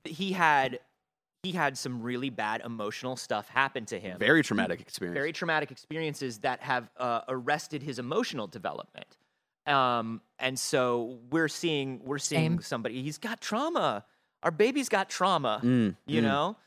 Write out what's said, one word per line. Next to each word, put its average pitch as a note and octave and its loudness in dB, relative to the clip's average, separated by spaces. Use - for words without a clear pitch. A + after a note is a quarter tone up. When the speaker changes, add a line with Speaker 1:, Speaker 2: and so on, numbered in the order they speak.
Speaker 1:
he F3+ -4
had, C#3+ 4
he F#3 -4
had C#3+ 0
some B2 -6
really B2 -4
bad A2 -2
emotional A#2 -6
stuff G#2+ -4
happen C3+ 0
to G2+ -6
him. F#2 -8
Speaker 2:
Very C#3 8
traumatic F#2 0
experience. - -8
Speaker 1:
Very D3+ -2
traumatic D#3+ 0
experiences C#3+ -6
that B2+ -2
have, B2+ 0
uh, A#2+ 0
arrested C3+ -2
his C3+ -6
emotional C3 -4
development. D#2 -10
Um, A#2+ 2
and C3 -2
so B2 0
we're D#3 4
seeing, C#3 -2
we're C#3+ -4
seeing D#3+ 2
Speaker 3:
Same. E3+ 0
Speaker 1:
somebody, B2 -4
he's D3 -6
got A3+ -8
trauma. G#3+ -2
Our E3 2
baby's B3 2
got - 2
trauma, D3 2
Speaker 2:
Mm, A#2+ 4
Speaker 1:
you D3+ 2
Speaker 2:
mm. - 4
Speaker 1:
know? D3 2